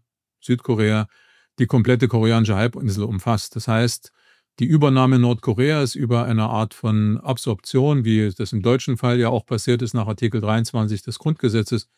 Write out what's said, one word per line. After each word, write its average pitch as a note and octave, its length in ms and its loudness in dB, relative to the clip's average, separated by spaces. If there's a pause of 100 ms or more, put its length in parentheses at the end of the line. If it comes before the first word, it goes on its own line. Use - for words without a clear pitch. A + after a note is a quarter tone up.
(400)
Südkorea, G#2+ 680 0 (520)
die B2 80 2
komplette B2 400 2
koreanische A2 480 2
Halbinsel G#2 480 -2
umfasst. G#2+ 520 -4
Das A2 120 -8
heißt, A#2 440 -2 (480)
die B2 60 0
Übernahme C3 520 4
Nordkoreas B2 800 0
über A#2+ 300 0
eine A2 180 0
Art A2 300 -2
von G#2+ 440 0
Absorption, C3 840 -2
wie A2 320 2
das G#2+ 160 -8
im G#2 100 -4
deutschen B2 360 0
Fall B2 220 0
ja A#2 100 0
auch A#2 160 -2
passiert A#2+ 360 -2
ist A#2 120 -6
nach G#2+ 140 -2
Artikel A2 340 -2
dreiundzwanzig G#2+ 640 -2
des - 160 -12
Grundgesetzes, A2+ 800 -2